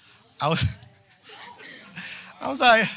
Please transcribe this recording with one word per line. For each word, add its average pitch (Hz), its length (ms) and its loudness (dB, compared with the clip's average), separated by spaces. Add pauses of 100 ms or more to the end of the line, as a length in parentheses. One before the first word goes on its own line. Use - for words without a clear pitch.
(400)
I 139 80 0
was, 160 160 0 (800)
<laughs> - 960 -18
I - 80 -8
was 269 100 -4
like, 226 380 6